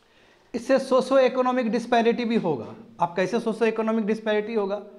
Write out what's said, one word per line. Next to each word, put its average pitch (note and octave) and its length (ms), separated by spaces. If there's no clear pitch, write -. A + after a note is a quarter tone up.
इससे B3+ 240
सोशियो C4 400
इकोनॉमिक B3+ 520
डिस्पैरिटी A#3 540
भी A3+ 120
होगा। D3 300
अब E3+ 160
कैसे G3 240
सोशियो A3 280
इकोनॉमिक A3 380
डिस्पैरिटी G#3+ 480
होगा? G3+ 280